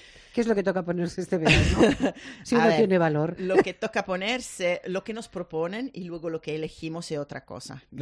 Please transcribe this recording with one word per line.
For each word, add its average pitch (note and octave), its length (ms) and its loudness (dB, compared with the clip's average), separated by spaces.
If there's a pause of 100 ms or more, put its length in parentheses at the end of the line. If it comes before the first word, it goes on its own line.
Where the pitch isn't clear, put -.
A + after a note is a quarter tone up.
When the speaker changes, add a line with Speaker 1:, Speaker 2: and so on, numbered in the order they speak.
(340)
Speaker 1:
¿Qué A#3+ 80 2
es A3 60 -2
lo A3+ 80 4
que G3 80 2
toca F#3 200 0
ponerse F3 380 -2
este F3+ 160 -2
verano? D3+ 180 4
Speaker 2:
<laughs> - 580 4 (300)
Speaker 1:
Si - 120 0
Speaker 2:
A - 40 6
Speaker 1:
uno A3+ 80 6
Speaker 2:
ver, E3 100 6
Speaker 1:
tiene F#3 200 6
valor. D#3+ 420 2
Speaker 2:
lo F#3 160 0
que - 180 4
toca - 300 -4
ponerse, F#3+ 840 -4
lo F#3 200 -4
que A3 80 -8
nos A3+ 160 -12
proponen F3 640 -6
y F#3 100 -10
luego E3+ 260 -8
lo D#3+ 120 -6
que D3+ 140 -6
elegimos D#3+ 540 -8
es D3+ 80 -4
otra - 280 -10
cosa, - 440 -16
ya - 120 -16